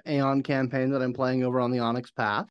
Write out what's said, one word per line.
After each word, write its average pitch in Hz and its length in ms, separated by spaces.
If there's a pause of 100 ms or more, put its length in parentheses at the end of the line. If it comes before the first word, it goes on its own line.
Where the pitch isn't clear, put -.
Aeon 139 360
campaign 131 480
that 135 100
I'm 127 100
playing 127 320
over 127 160
on 120 100
the 123 100
Onyx 120 320
Path. 107 400